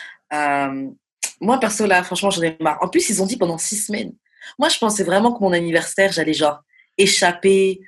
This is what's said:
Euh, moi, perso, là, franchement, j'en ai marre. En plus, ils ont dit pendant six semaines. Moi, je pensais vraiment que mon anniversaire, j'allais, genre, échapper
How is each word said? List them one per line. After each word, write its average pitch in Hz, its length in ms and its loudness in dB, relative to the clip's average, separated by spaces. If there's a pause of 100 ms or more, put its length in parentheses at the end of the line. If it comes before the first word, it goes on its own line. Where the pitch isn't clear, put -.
(340)
Euh, 139 540 -2 (520)
moi, 240 200 2
perso, 214 260 -2
là, 185 160 4
franchement, 185 300 -2
j'en 175 100 -4
ai 160 180 -2
marre. 156 220 -2
En 185 80 0
plus, 349 220 2
ils 190 100 -2
ont 196 60 0
dit 226 100 -6
pendant 170 220 -2
six - 180 -6
semaines. - 360 -6 (440)
Moi, 302 120 2
je - 100 -2
pensais 208 240 0
vraiment 208 300 2
que 208 100 -2
mon 190 100 2
anniversaire, 170 580 0
j'allais, 156 220 0
genre, 147 300 0 (340)
échapper 190 920 2